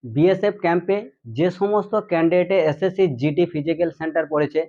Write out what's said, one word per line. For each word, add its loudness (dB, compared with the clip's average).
বিএসএফ 2
ক্যাম্পে 0
যে 2
সমস্ত 0
ক্যান্ডিডেটে 2
এসএসসি 0
জিডি 2
ফিজিক্যাল -2
সেন্টার -2
পড়েছে 0